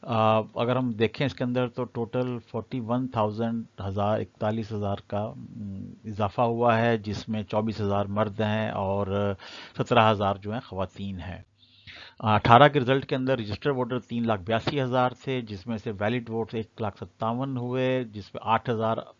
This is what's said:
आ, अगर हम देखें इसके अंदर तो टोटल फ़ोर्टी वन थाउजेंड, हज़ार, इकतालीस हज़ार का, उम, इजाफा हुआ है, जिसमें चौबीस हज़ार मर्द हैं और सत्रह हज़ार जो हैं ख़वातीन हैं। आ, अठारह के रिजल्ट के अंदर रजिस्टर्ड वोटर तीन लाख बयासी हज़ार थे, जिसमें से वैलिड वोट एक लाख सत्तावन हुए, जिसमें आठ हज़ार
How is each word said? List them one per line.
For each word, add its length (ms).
आ, 360
अगर 180
हम 180
देखें 320
इसके 180
अंदर 260
तो 140
टोटल 440
फ़ोर्टी 320
वन 340
थाउजेंड, 480
हज़ार, 400
इकतालीस 520
हज़ार 380
का, 140
उम, 580
इजाफा 380
हुआ 320
है, 260
जिसमें 420
चौबीस 360
हज़ार 320
मर्द 300
हैं 320
और 600
सत्रह 320
हज़ार 280
जो 140
हैं 100
ख़वातीन 580
हैं। 240
आ, 140
अठारह 340
के 100
रिजल्ट 260
के 120
अंदर 240
रजिस्टर्ड 360
वोटर 220
तीन 180
लाख 200
बयासी 320
हज़ार 360
थे, 180
जिसमें 340
से 160
वैलिड 360
वोट 260
एक 240
लाख 180
सत्तावन 580
हुए, 500
जिसमें 400
आठ 240
हज़ार 360